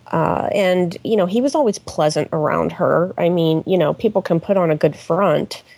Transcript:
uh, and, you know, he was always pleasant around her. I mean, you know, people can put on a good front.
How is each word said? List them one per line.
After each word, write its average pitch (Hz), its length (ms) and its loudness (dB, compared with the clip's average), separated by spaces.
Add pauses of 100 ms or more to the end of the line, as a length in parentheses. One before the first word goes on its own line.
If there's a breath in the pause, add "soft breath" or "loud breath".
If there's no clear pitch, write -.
(120)
uh, - 420 0
and, 180 500 0
you 220 120 0
know, 185 100 2
he 208 160 -2
was 277 120 0
always 262 260 0
pleasant 151 520 -2
around 160 400 0
her. 170 460 0
I 170 100 2
mean, 160 380 2
you 185 100 0
know, 160 180 2
people 208 280 -2
can 170 180 0
put 196 160 0
on 170 140 2
a 156 60 0
good 151 200 0
front. 165 680 -2 (160 soft breath)